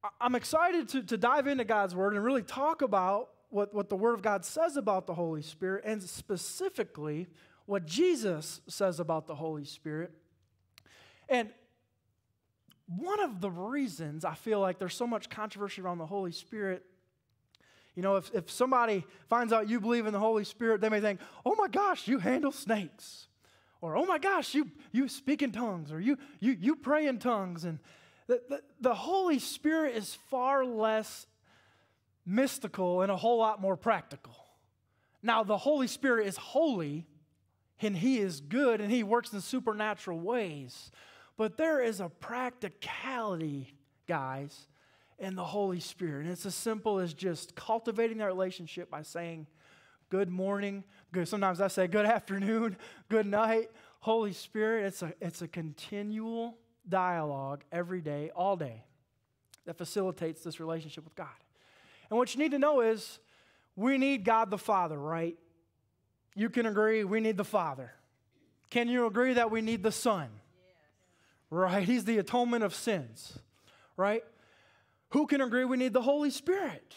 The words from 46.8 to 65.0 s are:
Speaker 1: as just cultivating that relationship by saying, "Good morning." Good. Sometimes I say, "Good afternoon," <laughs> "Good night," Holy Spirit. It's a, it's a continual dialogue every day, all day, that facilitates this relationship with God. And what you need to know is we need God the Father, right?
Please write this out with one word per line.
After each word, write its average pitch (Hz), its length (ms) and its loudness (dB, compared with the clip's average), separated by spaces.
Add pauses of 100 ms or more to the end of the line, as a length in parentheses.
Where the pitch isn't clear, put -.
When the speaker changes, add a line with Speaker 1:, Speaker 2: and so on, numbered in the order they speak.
Speaker 1:
as 175 140 -2
just 165 420 -6
cultivating 226 600 -2
that 214 100 -2
relationship 185 600 -4
by 151 140 -10
saying, 165 440 -10 (640)
"Good 190 200 0
morning." 196 540 -2 (280)
Good. 175 160 0
Sometimes 196 340 0
I 196 60 4
say, 185 200 2
"Good 208 180 4
afternoon," 208 720 2 (160)
<laughs> - 160 -20
"Good 220 160 4
night," 220 460 2 (300)
Holy 220 320 2
Spirit. 220 520 -2
It's 190 160 -6
a, 165 200 -6
it's 170 200 -6
a 170 60 -8
continual 214 1120 -6 (300)
dialogue 151 840 0
every 175 300 -4
day, 151 340 -6
all 190 220 2
day, 120 260 -8 (800)
that 170 120 -10
facilitates 180 640 -4
this 160 160 -10
relationship 160 460 -8
with - 100 -20
God. 156 140 -12 (800)
And 220 100 2
what 247 160 2
you 247 40 -4
need 302 120 4
to 285 80 0
know 285 220 6
is 226 380 0 (560)
we 254 220 2
need 269 260 2
God 226 280 4
the 202 60 -2
Father, 175 420 0
right? 165 380 -4 (1000)